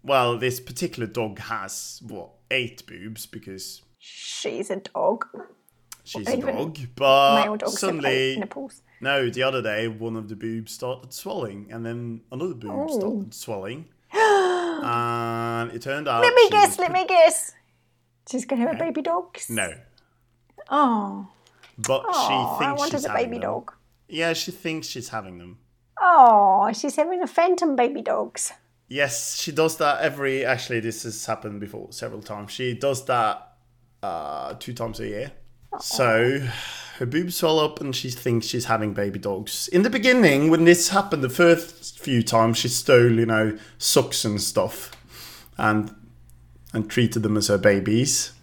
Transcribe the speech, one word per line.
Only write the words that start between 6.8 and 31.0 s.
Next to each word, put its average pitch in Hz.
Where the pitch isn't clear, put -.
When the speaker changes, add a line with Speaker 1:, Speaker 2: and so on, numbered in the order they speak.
Speaker 1:
but 139
Speaker 2:
male 214
dogs -
have -
Speaker 1:
suddenly, 160
Speaker 2:
eight 131
nipples. 269
Speaker 1:
no, 135
the 123
other 131
day, 110
one 113
of 107
the 110
boobs 113
started 127
swelling, 110
and 113
then 117
another 156
boob 113
Speaker 2:
Oh. 262
Speaker 1:
started 196
swelling. 110
Speaker 2:
<gasps> 403
Speaker 1:
And 117
it 117
turned 139
out 117
Speaker 2:
Let 480
me 480
Speaker 1:
she 392
Speaker 2:
guess, 415
Speaker 1:
was -
Speaker 2:
let 359
Speaker 1:
pre- 370
Speaker 2:
me 370
guess. 339
She's 254
gonna 247
have 320
a -
Speaker 1:
No. -
Speaker 2:
baby 311
dogs? 339
Speaker 1:
No. 104
Speaker 2:
Oh. 208
Speaker 1:
But 123
Speaker 2:
Oh, 370
Speaker 1:
she -
thinks 277
Speaker 2:
I 285
wanted 285
Speaker 1:
she's 285
Speaker 2:
a -
Speaker 1:
having 233
Speaker 2:
baby 233
Speaker 1:
them. -
Speaker 2:
dog. -
Speaker 1:
Yeah, 165
she 170
thinks 160
she's -
having 95
them. 87
Speaker 2:
Oh, 214
she's -
having 349
a 285
phantom 339
baby 247
dogs. -
Speaker 1:
Yes, 131
she 156
does 160
that 147
every, 139
actually, 120
this 110